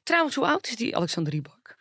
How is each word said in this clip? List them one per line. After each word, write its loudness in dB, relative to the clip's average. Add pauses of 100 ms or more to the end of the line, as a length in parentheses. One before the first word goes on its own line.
Trouwens, 2
hoe 0
oud 2
is -6
die -2
Alexander -2
Rybak? -10